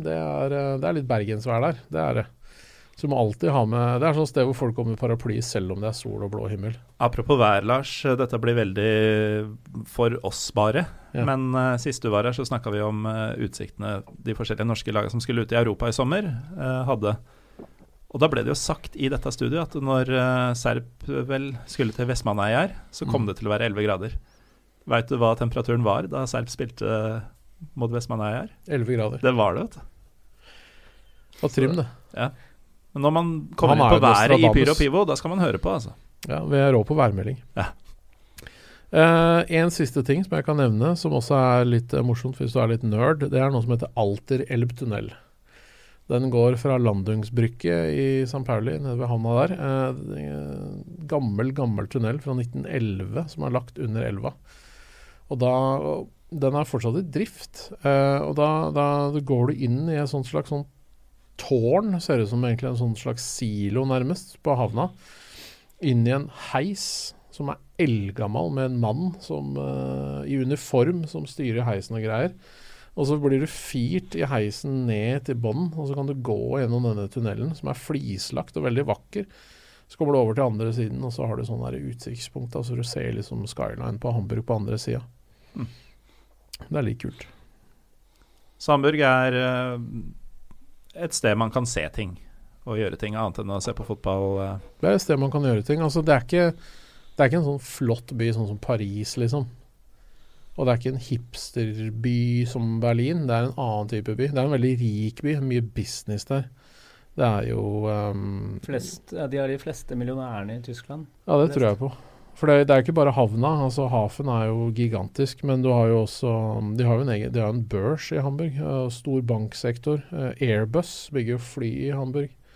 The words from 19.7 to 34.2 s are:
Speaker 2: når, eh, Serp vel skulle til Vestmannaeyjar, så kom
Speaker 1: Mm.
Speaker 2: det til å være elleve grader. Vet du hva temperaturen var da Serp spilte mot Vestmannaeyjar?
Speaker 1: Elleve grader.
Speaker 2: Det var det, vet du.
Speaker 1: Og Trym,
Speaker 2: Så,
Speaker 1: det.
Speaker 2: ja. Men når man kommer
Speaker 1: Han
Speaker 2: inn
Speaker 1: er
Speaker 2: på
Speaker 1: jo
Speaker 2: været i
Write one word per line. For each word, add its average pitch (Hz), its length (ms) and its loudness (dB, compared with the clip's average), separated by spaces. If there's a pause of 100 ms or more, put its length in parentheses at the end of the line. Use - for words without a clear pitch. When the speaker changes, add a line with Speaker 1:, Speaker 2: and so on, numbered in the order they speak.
Speaker 2:
når, 131 320 2
eh, 127 400 2
Serp 120 540 -4
vel 135 460 -4 (120)
skulle 113 320 -2
til 123 120 -2
Vestmannaeyjar, 113 640 0 (180)
så - 180 -8
kom 123 140 2
Speaker 1:
Mm. 101 40 0
Speaker 2:
det 98 100 -4
til 107 100 -6
å 104 100 2
være 113 120 0
elleve 104 180 0
grader. 104 300 -2 (680)
Vet 117 220 0
du 135 80 0
hva 117 180 4
temperaturen 120 480 0
var 107 240 2
da 143 180 -4
Serp 120 240 -4
spilte 110 720 -4 (540)
mot 117 160 -2
Vestmannaeyjar? 117 580 -4 (200)
Speaker 1:
Elleve 123 260 0
grader. 117 240 -2
Speaker 2:
Det 127 160 4
var 104 180 4
det, 131 100 -2
vet 226 100 -8
du. - 80 -18 (1600)
Speaker 1:
Og 156 80 0
Trym, 135 240 2
Speaker 2:
Så, 170 80 0
Speaker 1:
det. 117 40 -4 (280)
Speaker 2:
ja. 120 140 -4 (680)
Men 139 80 -4
når 151 100 4
man 170 140 2 (280)
kommer 147 200 6
Speaker 1:
Han - 20 4
Speaker 2:
inn 139 80 6
Speaker 1:
er 113 60 8
Speaker 2:
på 165 80 10
Speaker 1:
jo - 0 -
Speaker 2:
været 117 160 8
i 107 160 6